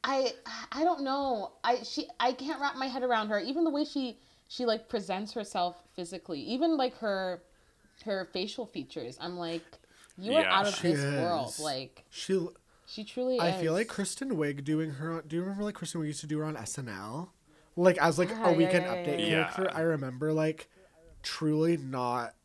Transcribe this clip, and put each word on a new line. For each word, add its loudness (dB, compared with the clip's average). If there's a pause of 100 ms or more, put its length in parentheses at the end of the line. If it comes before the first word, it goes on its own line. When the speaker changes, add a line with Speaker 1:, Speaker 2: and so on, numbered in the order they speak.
Speaker 1:
I, 0 (400)
I 0
don't 2
know. 0 (120)
I, 2
she, -6 (140)
I 4
can't -4
wrap -2
my -2
head -4
around 2
her. 2
Even 0
the 4
way 0
she, -4 (300)
she, -4
like, 0
presents -4
herself -2 (200)
physically, -8
even, 2
like, 0
her, -2 (600)
her -4
facial -4
features. -8
I'm -6
like, -4 (520)
"You -2
are 8
Speaker 2:
Yeah. 4
Speaker 1:
out 2
of 0
Speaker 3:
She 0
Speaker 1:
this 0
world." 0
Speaker 3:
is. -8
Speaker 1:
Like, -6
Speaker 3:
She -4
l- -2 (320)
Speaker 1:
she -12
truly -2
Speaker 3:
I 4
Speaker 1:
is. -2
Speaker 3:
feel 2
like 0
Kristen -4
Wiig -2
doing 0
her -6
on, -6
do -4
you 0
remember, -4
like, -4
Kristen -6
Wiig -2
used -4
to -12
do -2
her 0
on -4
S -8
N -6
L? -8 (440)
Like, 8
as, 6
like, 4
Speaker 1:
Yeah, 4
Speaker 3:
a 10
Speaker 1:
yeah, 8
Speaker 3:
weekend 6
Speaker 1:
yeah, 0
yeah, -2
Speaker 3:
update 0
Speaker 1:
yeah. 2
Speaker 2:
Yeah. 4
Speaker 3:
character. 0
I 0
remember, 0
like, 0 (540)
truly 2
not -2 (100)